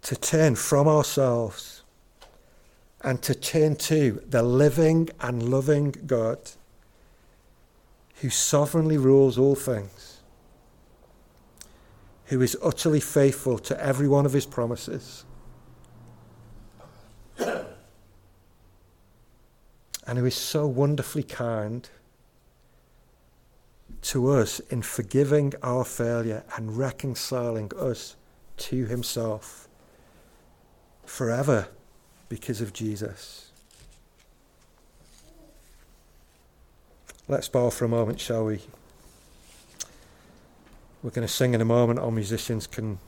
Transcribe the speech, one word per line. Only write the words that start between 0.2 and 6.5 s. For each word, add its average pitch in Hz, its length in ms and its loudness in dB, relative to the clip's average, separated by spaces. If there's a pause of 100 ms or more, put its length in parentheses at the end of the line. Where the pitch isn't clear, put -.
from 143 320 4
ourselves 127 920 2 (1200)
and 131 220 -2
to 139 100 0
turn 151 420 2
to 143 540 2
the 117 140 2
living 151 680 4 (100)
and 120 300 -2
loving 143 420 2 (140)
God 120 460 -2 (1700)